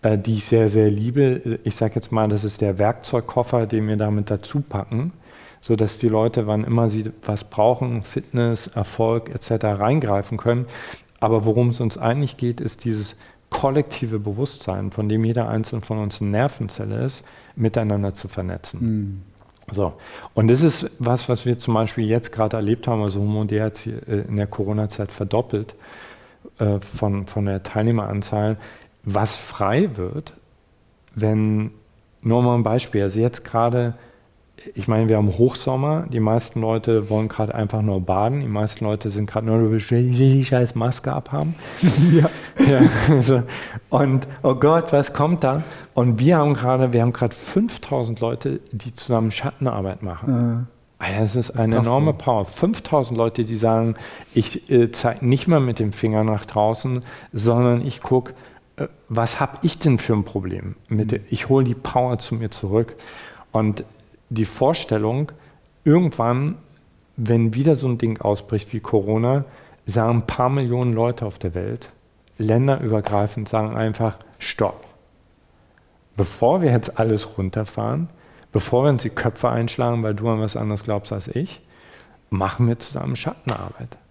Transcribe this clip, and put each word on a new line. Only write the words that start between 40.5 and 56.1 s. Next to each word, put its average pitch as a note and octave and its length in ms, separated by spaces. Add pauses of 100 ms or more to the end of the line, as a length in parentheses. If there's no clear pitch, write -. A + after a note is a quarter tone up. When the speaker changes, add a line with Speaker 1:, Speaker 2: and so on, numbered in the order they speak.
Speaker 1:
Maske B2 380
abhaben. C#3+ 420 (280)
Speaker 2:
<laughs> D3 300
Ja. D#3 180 (360)
Speaker 1:
Ja, C#3 140 (300)
also, B2+ 320 (480)
und, C3 360 (160)
oh C3 120
Gott, D#3 380
was C#3+ 200
kommt E3 320
da? C#3 180 (300)
Und B2 280
wir D#3+ 180
haben D3 160
gerade, B2+ 400
wir A#2 80
haben A#2+ 100
gerade A#2+ 220
fünftausend C3 840
Leute, B2 400 (120)
die A2+ 220
zusammen A2+ 360
Schattenarbeit G#2 720
machen. A#2 640 (320)
Speaker 2:
Ja. - 80
Speaker 1:
Alter, G2 140
das G#2+ 160
ist A#2+ 140
Speaker 2:
Das - 60
ist A2+ 40
Speaker 1:
eine A2+ 160
Speaker 2:
krass, A#2 100
Speaker 1:
enorme C3+ 260
Speaker 2:
ja. C#3+ 40
Speaker 1:
Power. A2+ 300
Fünftausend C#3+ 720
Leute, A2+ 260
die A2 140
sagen, A2+ 360 (380)
ich, - 380
äh, A#2+ 200
zeig A#2 320
nicht C3 260
mal E3 120
mit B2 180
dem G#2+ 140
Finger G#2+ 320